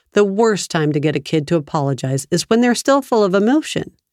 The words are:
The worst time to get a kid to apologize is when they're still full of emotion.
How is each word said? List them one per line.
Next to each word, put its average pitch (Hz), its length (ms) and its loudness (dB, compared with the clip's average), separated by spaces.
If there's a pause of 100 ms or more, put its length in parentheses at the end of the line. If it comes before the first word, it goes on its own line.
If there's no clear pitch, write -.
(140)
The 208 120 4
worst 202 440 0
time 151 220 0
to 147 80 -2
get 151 160 0
a 147 60 -4
kid 151 260 -2
to 175 80 0
apologize 139 760 -4
is 175 200 -2
when 226 100 2
they're 240 160 2
still 277 260 2
full 226 220 0
of 185 100 2
emotion. 233 600 0 (180)